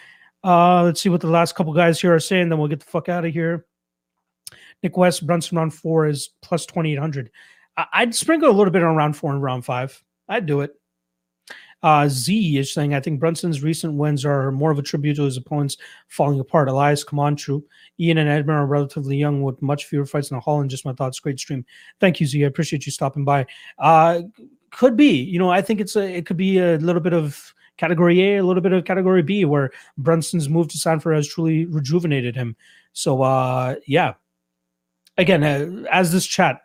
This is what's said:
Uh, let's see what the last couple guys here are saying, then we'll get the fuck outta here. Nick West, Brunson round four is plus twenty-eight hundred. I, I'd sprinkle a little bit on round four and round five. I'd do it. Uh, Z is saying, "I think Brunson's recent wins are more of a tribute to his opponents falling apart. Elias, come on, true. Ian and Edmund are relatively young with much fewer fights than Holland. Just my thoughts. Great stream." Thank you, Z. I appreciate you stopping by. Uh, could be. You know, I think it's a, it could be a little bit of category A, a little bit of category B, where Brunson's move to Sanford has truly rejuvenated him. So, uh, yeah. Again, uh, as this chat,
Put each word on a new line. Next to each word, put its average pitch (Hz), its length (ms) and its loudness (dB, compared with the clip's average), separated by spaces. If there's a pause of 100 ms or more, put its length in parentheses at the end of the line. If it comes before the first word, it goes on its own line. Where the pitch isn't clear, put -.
(440)
Uh, 175 400 6
let's 175 180 0
see 196 80 0
what 170 120 2
the 170 60 -4
last 170 260 2
couple 156 200 -4
guys 170 260 4
here 175 160 4
are 160 40 4
saying, 180 300 0
then 160 80 0
we'll 151 120 0
get 147 100 -4
the - 60 -20
fuck 170 240 -6
outta 175 200 -4
here. 165 360 -4 (1160)
Nick 185 140 -4
West, 180 320 2
Brunson 170 300 -2
round 160 160 -2
four 160 340 -2
is 147 220 -6 (120)
plus - 240 -6
twenty-eight 156 320 -4
hundred. 139 320 -8 (460)
I, 165 160 -6
I'd 233 240 0
sprinkle 311 340 2
a 208 60 6
little 196 160 4
bit 180 100 2
on 160 140 2
round 151 220 0
four 143 160 -4
and 139 100 -4
round 127 220 -6
five. 131 360 -6 (280)
I'd 208 160 -4
do 143 160 0
it. 143 140 -8 (1080)
Uh, 151 240 4
Z 147 500 0
is 135 160 -4
saying, 147 200 -2
"I 139 80 -2
think 151 180 -6
Brunson's 165 440 -2
recent 160 320 -4
wins 147 280 -2
are 139 300 0
more 147 180 0
of 143 80 -2
a - 20 -4
tribute 147 340 -4
to 147 80 -2
his 139 120 -2
opponents 139 400 -6 (320)
falling 143 320 0
apart. 135 300 2
Elias, 143 340 2
come 147 160 -6
on, 147 160 0
true. 143 300 -6 (340)
Ian 165 200 2
and 151 100 2
Edmund 147 300 0
are 143 60 0
relatively 139 520 -2
young 143 260 0
with 135 180 -6
much 143 260 -4
fewer 143 180 -4
fights 143 240 -6
than 131 100 -8
Holland. 147 300 -2
Just 131 160 -10
my 135 80 -6
thoughts. 131 260 -6
Great 139 180 -6
stream." 131 280 -10 (340)
Thank 185 220 2
you, 160 40 2
Z. 143 200 0
I - 20 2
appreciate 147 380 -4
you 143 80 -8
stopping 139 320 -6
by. 139 200 0 (320)
Uh, 165 440 4 (500)
could 240 240 2
be. 214 260 4
You 170 180 -4
know, 185 100 2
I 185 120 4
think 208 200 -2
it's - 160 -4
a, 190 200 -2
it 165 80 -8
could 175 120 -4
be 190 220 2
a 170 180 2
little 170 240 0
bit 170 120 0
of 151 400 -4 (240)
category 170 440 2
A, 202 160 2
a 196 60 0
little 180 180 2
bit 180 120 2
of 180 100 2
category 185 400 2
B, 190 220 0
where 143 260 0 (260)
Brunson's 156 520 0
move 165 180 2
to 160 100 -12
Sanford 160 380 0
has 147 140 -2
truly 160 360 -2
rejuvenated 147 720 -2
him. 120 220 -6 (340)
So, 135 300 -2
uh, 131 540 0 (120)
yeah. 143 280 0 (1040)
Again, 175 280 4
uh, 151 440 -2
as 180 220 2
this 180 140 0
chat, 160 400 0